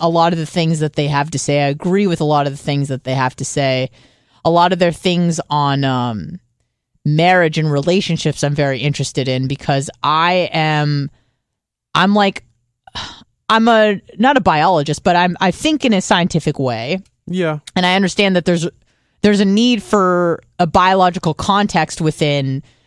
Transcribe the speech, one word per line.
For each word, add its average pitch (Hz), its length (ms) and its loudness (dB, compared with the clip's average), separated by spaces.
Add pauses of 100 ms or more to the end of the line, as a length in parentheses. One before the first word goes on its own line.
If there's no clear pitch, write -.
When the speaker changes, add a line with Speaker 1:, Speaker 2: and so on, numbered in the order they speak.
Speaker 1:
a 170 80 0
lot 170 240 2
of 165 80 -2
the 151 60 -4
things 165 340 -2
that 151 160 -4
they 147 100 -2
have 147 240 -2
to 139 80 -6
say. 143 240 0
I 143 60 0
agree 180 400 -2
with 165 120 -2
a 160 40 0
lot 147 220 2
of 139 60 -4
the 143 60 -12
things 143 300 -4
that 131 160 -8
they 131 100 -4
have 131 220 -2
to 139 80 -10
say. 131 460 -2 (540)
A 156 60 2
lot 175 220 4
of 175 80 -2
their 175 120 4
things 170 480 -2 (100)
on, 143 340 0
um, 123 560 -4 (640)
marriage 160 520 2
and 156 140 0
relationships 160 720 -2
I'm 143 100 -2
very 139 260 -2
interested 135 480 -4
in, 131 200 -2
because 139 400 -2 (140)
I 170 500 0
am, 151 580 0 (840)
I'm 185 200 2
like, 202 300 0 (1040)
I'm 220 200 2
a, 214 320 4 (180)
not 269 180 2
a 254 40 4
biologist, 156 640 0
but 180 100 4
I'm, 175 260 2
I 190 120 2
think 302 320 -2
in 240 80 2
a 190 80 2
scientific 175 580 -2
way. 131 420 -4 (260)
Speaker 2:
Yeah. 170 320 -4 (180)
Speaker 1:
And 180 100 2
I 185 100 2
understand 196 380 0
that 175 120 0
there's, 170 200 0 (540)
there's 202 200 4
a 214 40 2
need 214 380 2
for 180 580 2 (180)
a 180 80 2
biological 180 680 2
context 196 680 -2
within 143 640 -2 (240)